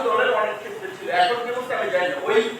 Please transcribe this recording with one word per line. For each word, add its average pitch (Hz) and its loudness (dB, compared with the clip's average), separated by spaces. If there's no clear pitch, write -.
দলের 240 2
অনেক - 0
ক্ষেত্রে - -10
ছিল, - -10
এখন 240 4
কি 240 -6
অবস্থা 247 -4
আমি - -2
জানি 180 2
না, - -2
ওই 214 4